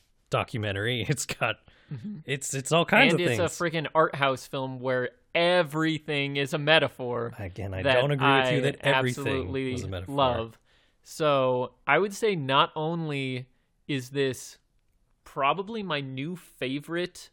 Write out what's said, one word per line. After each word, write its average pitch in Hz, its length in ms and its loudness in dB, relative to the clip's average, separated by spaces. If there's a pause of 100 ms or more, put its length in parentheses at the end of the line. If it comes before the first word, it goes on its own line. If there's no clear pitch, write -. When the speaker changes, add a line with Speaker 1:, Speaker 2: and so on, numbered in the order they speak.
(300)
Speaker 1:
documentary, 107 720 -2
<laughs> 95 60 -4
it's - 180 -4
got, - 300 -4 (360)
Speaker 2:
Mm-hmm. 170 320 -10
Speaker 1:
it's, 139 300 -6
it's 135 180 -6
all 165 140 4
kinds 262 260 6
Speaker 2:
And - 80 2
Speaker 1:
of 175 80 2
Speaker 2:
it's 120 100 2
Speaker 1:
things. 170 220 -2
Speaker 2:
a - 40 -6
friggin' 160 300 -2
art 160 200 4
house 135 320 0
film 131 340 -6
where 127 300 0 (240)
everything 156 1000 0
is 139 180 -2
a 156 40 -2
metaphor 127 800 2
Speaker 1:
Again, 98 360 -8
I 95 80 -4
Speaker 2:
that 135 180 4
Speaker 1:
don't 143 120 2
agree 135 140 2
with 135 260 6
you 123 60 2
Speaker 2:
I - 20 0
Speaker 1:
that 135 200 0
everything 131 460 0
Speaker 2:
absolutely 131 460 -4
Speaker 1:
was 127 100 -6
a 95 60 -8
metaphor. 92 260 -8
Speaker 2:
love. 120 440 0 (440)
So 131 680 0 (140)
I 143 120 6
would 202 160 0
say 214 200 -2
not 143 400 2
only 147 720 -4 (420)
is 131 200 -2
this 135 480 -4 (680)
probably 185 580 -2
my 160 180 -4
new 135 340 -6
favorite 160 1000 -6